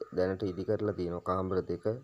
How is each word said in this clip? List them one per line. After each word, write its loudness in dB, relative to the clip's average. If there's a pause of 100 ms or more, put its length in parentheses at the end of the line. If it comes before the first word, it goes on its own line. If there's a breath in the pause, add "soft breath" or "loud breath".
(120)
දැනට 2
ඉදි -2
කරලා 2
තියෙනවා -2
කාමර 0
දෙක, -4 (180)